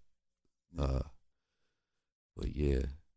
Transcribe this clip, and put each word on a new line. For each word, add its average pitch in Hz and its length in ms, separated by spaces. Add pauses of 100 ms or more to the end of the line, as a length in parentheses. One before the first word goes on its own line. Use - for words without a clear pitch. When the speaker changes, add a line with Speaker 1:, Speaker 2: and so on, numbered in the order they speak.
(720)
Speaker 1:
Yeah. 76 100
Speaker 2:
Uh, 67 200 (1300)
but - 180
yeah, 67 320 (300)